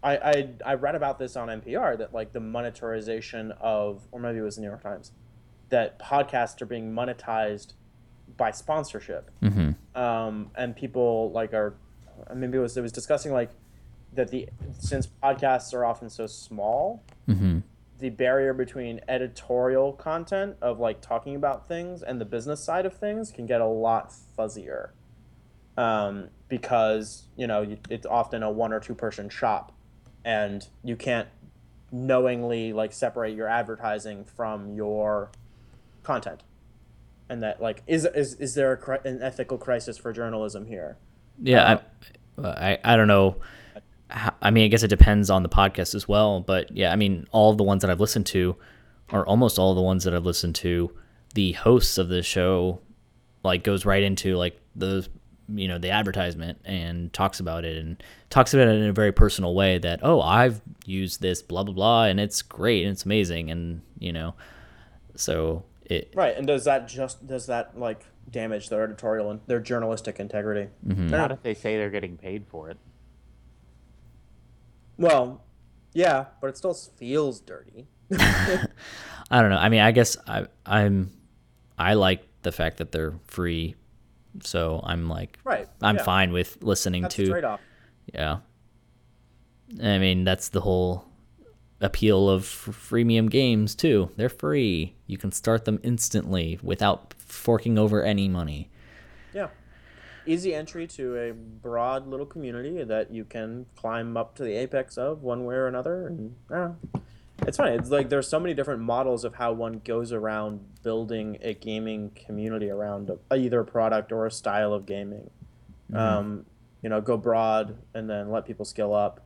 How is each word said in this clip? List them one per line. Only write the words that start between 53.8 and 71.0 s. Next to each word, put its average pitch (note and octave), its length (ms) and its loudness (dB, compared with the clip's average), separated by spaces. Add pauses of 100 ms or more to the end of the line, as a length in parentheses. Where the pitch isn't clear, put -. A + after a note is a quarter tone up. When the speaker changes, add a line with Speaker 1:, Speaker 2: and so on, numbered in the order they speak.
Speaker 2:
right G2 160 4
into, F#2+ 320 0
like, F2 240 -2 (160)
the, F#2+ 320 -2 (420)
you G2+ 180 -4
know, F2 120 -4
the F2+ 100 -4
advertisement F#2 720 -2
and E2+ 480 -6
talks - 280 -2
about E2+ 260 -4
it D#2+ 120 -6
and D#2+ 260 -10 (260)
talks C3 240 6
about C3 140 8
it A2 80 8
in G#2+ 120 4
a G2+ 60 2
very G#2 180 4
personal F#2+ 440 6
way F#2+ 240 4
that, E2+ 240 -2
"Oh, D3 180 6
I've A2 400 6 (240)
used F#2+ 340 -4
this F#2 220 0
blah, F2+ 220 -4
blah, G2 100 -4
blah, A2+ 320 6
and G2 140 4
it's G#2 240 -2
great G2+ 400 0
and G2+ 80 0
it's - 140 -6
amazing," F2 440 0
and, E2+ 320 -6 (160)
you F2 160 -6
know, E2 220 -6 (800)
so D#2+ 480 -2 (220)
it - 300 -2
Speaker 1:
Right, F3 220 2
and - 80 -4
does C#3 200 2
that C3+ 220 2
just, C3 380 -8
does C3 220 -8
that, A#2+ 320 -6
like, A2+ 260 -6 (240)
damage A2+ 400 -6
their A2 140 0
editorial A2 480 -4
and G#2+ 160 -10
their A#2+ 120 0
journalistic A2+ 600 -4
integrity? G#2 500 -4 (180)
Speaker 2:
Mm-hmm. F#2+ 200 0